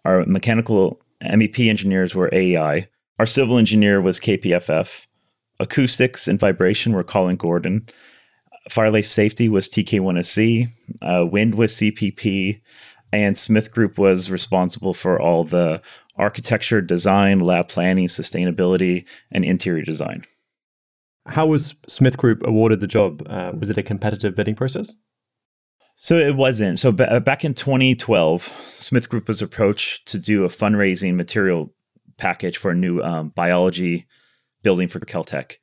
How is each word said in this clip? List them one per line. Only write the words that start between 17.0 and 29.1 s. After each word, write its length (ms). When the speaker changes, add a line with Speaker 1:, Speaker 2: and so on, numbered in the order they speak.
Speaker 1:
lab 280
planning, 380
sustainability, 960
and 140
interior 400
design. 400
Speaker 2:
How 200
was 280
Smith 280
Group 280
awarded 360
the 60
job? 420
Uh, 300
was 120
it 80
a 40
competitive 520
bidding 220
process? 380
Speaker 1:
So 200
it 180
wasn't. 440
So 120
ba-, 300
back 240
in 100
twenty 400
twelve, 480
Smith 640
Group 200